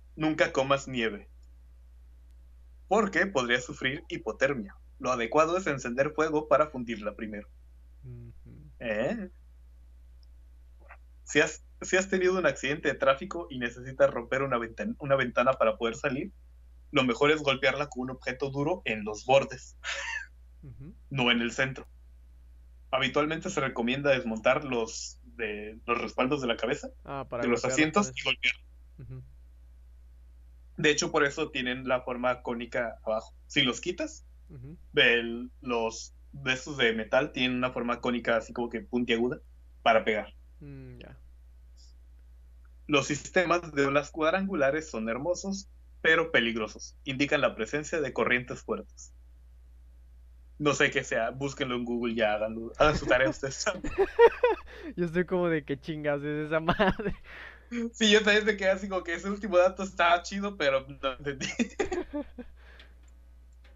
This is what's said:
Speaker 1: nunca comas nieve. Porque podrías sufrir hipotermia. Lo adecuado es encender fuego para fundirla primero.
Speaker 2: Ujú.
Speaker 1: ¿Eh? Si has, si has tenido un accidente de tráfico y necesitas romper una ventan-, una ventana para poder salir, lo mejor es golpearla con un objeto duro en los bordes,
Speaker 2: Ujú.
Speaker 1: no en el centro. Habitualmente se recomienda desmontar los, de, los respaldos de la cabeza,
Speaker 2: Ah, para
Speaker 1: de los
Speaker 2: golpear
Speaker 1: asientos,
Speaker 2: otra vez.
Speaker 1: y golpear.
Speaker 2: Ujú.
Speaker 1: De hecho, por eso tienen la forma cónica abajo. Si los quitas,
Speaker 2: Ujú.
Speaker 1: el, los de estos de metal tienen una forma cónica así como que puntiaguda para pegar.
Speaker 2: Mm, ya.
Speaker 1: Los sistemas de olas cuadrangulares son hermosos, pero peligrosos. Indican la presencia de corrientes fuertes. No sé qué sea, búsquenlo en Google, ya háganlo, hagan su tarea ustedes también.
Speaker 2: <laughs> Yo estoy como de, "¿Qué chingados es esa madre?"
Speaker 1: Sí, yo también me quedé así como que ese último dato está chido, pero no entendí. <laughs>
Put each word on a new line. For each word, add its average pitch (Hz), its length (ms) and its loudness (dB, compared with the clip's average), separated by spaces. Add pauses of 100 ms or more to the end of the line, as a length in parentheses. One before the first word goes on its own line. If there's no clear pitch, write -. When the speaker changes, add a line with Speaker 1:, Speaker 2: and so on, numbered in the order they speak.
(160)
Speaker 1:
nunca 156 360 2
comas 135 360 2
nieve. 113 400 -4 (1600)
Porque 190 380 4
podrías 123 380 2
sufrir 139 440 -4
hipotermia. 127 680 -2 (240)
Lo 127 140 0
adecuado 151 440 2
es 190 100 0
encender 135 460 0
fuego 151 360 0
para 147 200 6
fundirla 110 460 -6
primero. 104 340 -10 (560)
Speaker 2:
Ujú. 120 280 -16 (480)
Speaker 1:
¿Eh? 139 480 -2 (2000)
Si - 160 2
has, - 220 0 (200)
si - 140 0
has 190 120 2
tenido 185 300 2
un 165 80 2
accidente 143 420 0
de 131 60 0
tráfico 139 560 0
y 131 80 -10
necesitas 123 520 0
romper 127 320 -2
una 131 160 0
ventan-, 113 420 -6
una 139 160 2
ventana 127 380 2
para 110 220 2
poder 117 200 -2
salir, 147 360 -4 (600)
lo 135 120 4
mejor 127 260 4
es 156 120 2
golpearla 139 460 0
con 127 160 -8
un 131 60 -8
objeto 131 400 -6
duro 143 340 -2
en 110 200 -4
los 107 220 -8
bordes, 131 500 2 (880)
Speaker 2:
Ujú. 139 320 -16 (160)
Speaker 1:
no 123 220 2
en 120 100 2
el 117 100 -2
centro. 135 340 -4 (1080)
Habitualmente 147 580 0
se 151 100 -2
recomienda 131 520 0
desmontar 123 520 2
los, 120 600 -6
de, 107 600 -10
los 117 160 0
respaldos 131 400 0
de 123 60 -4
la 113 100 0
cabeza, 135 320 -4 (160)
Speaker 2:
Ah, 139 240 -8
para 120 140 -6
Speaker 1:
de 123 60 0
los 117 140 2
Speaker 2:
golpear 127 100 0
Speaker 1:
asientos, 156 360 2
Speaker 2:
otra 127 60 -10
vez. - 80 -10
Speaker 1:
y - 20 -8
golpear. 127 300 -2 (460)
Speaker 2:
Ujú. 127 220 -14 (1600)
Speaker 1:
De 156 120 6
hecho, 160 200 2
por 156 140 4
eso 151 260 -2
tienen 131 380 -4
la 127 140 2
forma 123 400 -2
cónica 120 640 -6
abajo. 110 300 -4 (140)
Si 143 140 2
los 123 180 0
quitas, 294 440 -6 (240)
Speaker 2:
Ujú. 135 280 -16 (180)
Speaker 1:
el, 120 560 2 (100)
los 117 540 -4 (160)
de 131 220 -4
estos 135 240 -6
de 117 160 4
metal 127 400 0
tienen 127 240 0
una 127 160 0
forma 120 280 -2
cónica 120 360 0
así 110 160 -4
como 120 180 -4
que 110 100 -6
puntiaguda 123 600 0 (420)
para 110 220 6
pegar. 113 280 -2 (280)
Speaker 2:
Mm, 131 380 -16
ya. - 200 -18 (1700)
Speaker 1:
Los 156 220 4
sistemas 165 640 0
de 139 140 2
olas 143 260 2
cuadrangulares 156 760 0
son 110 200 -4
hermosos, 175 600 -4 (340)
pero 165 280 4
peligrosos. 117 760 -2
Indican 139 360 0
la 117 160 2
presencia 147 440 -4
de 131 120 -4
corrientes 123 500 0
fuertes. - 500 -8 (1500)
No 147 140 4
sé 139 180 4
qué 135 140 -2
sea, 120 260 0
búsquenlo 131 440 -4
en 120 100 -2
Google, 120 300 -2
ya 107 200 4
háganlo, 113 440 -4
hagan 151 180 6
su - 100 -4
tarea 131 220 4
ustedes - 360 -6
también. - 300 -4
Speaker 2:
<laughs> 415 1040 4
Yo 175 80 0
estoy 170 220 0
como 175 220 0
de, 156 160 0
"¿Qué 143 140 -4
chingados 147 440 -2
es 151 240 -4
esa 160 140 0
madre?" 190 540 0 (800)
Speaker 1:
Sí, 220 200 4
yo 214 100 8
también 208 240 4
me 214 100 2
quedé 190 140 2
así 196 180 0
como 185 140 -2
que 170 120 -4
ese 196 140 -6
último 202 300 2
dato 185 240 4
está 175 400 2
chido, 196 340 -6
pero 135 300 2
no 135 280 -4
entendí. 143 340 -6
<laughs> - 880 -6 (1400)